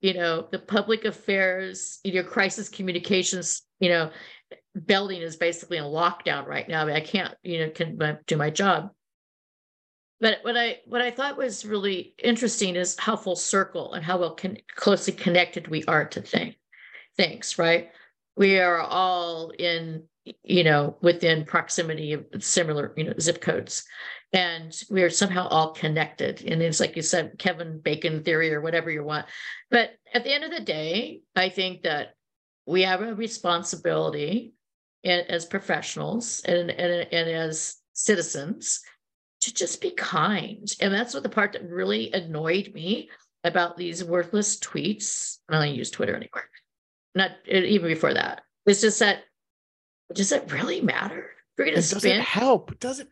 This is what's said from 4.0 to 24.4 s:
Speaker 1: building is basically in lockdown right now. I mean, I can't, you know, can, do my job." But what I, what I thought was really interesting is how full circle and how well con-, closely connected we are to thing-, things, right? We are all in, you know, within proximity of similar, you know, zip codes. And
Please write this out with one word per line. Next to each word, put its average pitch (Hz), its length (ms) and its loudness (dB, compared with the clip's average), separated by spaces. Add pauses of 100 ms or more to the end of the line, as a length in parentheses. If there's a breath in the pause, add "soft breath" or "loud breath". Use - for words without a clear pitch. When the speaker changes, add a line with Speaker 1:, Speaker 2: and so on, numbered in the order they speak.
Speaker 1:
building 196 360 0
is 160 140 -8
basically 170 420 -2
in 147 60 -4
lockdown 147 640 0
right 147 220 -6
now. 160 140 0
I - 20 2
mean, 151 120 0
I 156 40 2
can't, 180 420 -4
you 170 180 -4
know, 156 100 -2
can, 160 560 -2
do 160 100 0
my 151 140 2
job." 190 400 2 (1300)
But 220 220 4
what 233 140 -2
I, 233 280 0
what 240 160 -2
I 247 100 0
thought 269 280 -4
was 233 260 -4
really 202 580 -4
interesting 220 540 2
is 175 220 -2
how 214 180 0
full 185 200 -2
circle 190 580 -2
and 165 100 -6
how 180 140 0
well 165 160 -2
con-, 190 240 -6 (180)
closely 202 380 4
connected 170 540 2
we 156 160 -2
are 151 240 4
to - 120 -8
thing-, - 360 -2 (600 loud breath)
things, - 420 0
right? 165 300 4 (480 loud breath)
We 190 220 8
are 175 220 6
all 170 800 0
in, 165 440 -2 (420)
you 175 180 6
know, 147 380 4
within 170 460 4
proximity 156 640 -2
of 147 140 -6 (120)
similar, 156 600 0
you 156 60 -4
know, - 140 -6
zip 165 220 0
codes. - 440 -4 (500 loud breath)
And 165 440 -2 (120)